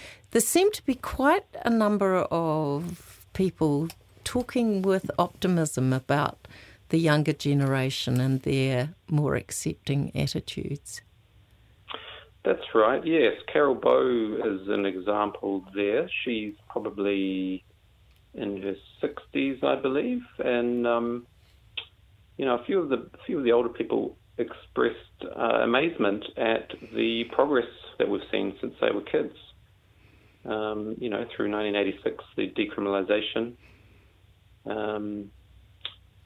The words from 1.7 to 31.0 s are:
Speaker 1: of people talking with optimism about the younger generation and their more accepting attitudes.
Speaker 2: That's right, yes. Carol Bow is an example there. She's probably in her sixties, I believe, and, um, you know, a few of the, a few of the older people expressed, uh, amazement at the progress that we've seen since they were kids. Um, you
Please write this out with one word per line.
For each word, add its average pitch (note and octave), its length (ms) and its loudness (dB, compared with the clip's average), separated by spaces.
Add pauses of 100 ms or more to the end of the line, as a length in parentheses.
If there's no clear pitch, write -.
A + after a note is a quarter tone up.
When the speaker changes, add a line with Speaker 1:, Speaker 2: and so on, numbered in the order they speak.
Speaker 1:
of D#3+ 1040 -2
people D#3+ 540 2 (360)
talking A3+ 600 0
with F#3+ 340 2
optimism E3 760 2
about C#3 560 0 (420)
the D#3+ 100 2
younger D3+ 340 4
generation C3+ 880 0
and C3 220 2
their C3+ 500 0 (160)
more D3 260 2
accepting - 800 -4
attitudes. - 840 -6 (1400)
Speaker 2:
That's - 320 -2
right, A2+ 300 4
yes. D#3+ 280 4 (180)
Carol C#3+ 240 4
Bow B2+ 680 2
is G2 240 -4
an G2+ 160 0
example G2 880 -2
there. G#2 340 0 (160)
She's G#2+ 300 -4 (160)
probably G2 920 -2 (720)
in G2+ 260 -6
her G2 140 -4 (260)
sixties, C#3 640 -4
I C3+ 120 2
believe, D3 460 -2 (160)
and, A#2+ 480 0
um, A#2+ 400 0 (1120)
you C#3+ 80 -2
know, B2+ 140 4
a - 60 -10
few F#3+ 140 2
of D#3 100 0
the, A#2+ 240 -2
a - 120 -20
few E3+ 140 -2
of C#3 40 -2
the A#2+ 100 6
older A#2+ 160 4
people - 480 -2 (200)
expressed, A#2+ 580 -2 (400)
uh, A#2 280 2
amazement A#2 600 0 (140)
at A2+ 340 0 (220)
the A#2 380 0
progress C3+ 360 2 (300)
that - 120 2
we've G2+ 120 -2 (100)
seen G2 300 -2
since - 180 -8
they A2+ 120 2
were G2+ 100 -4
kids. - 340 -2 (1080)
Um, G#2+ 540 -4
you B2 100 -4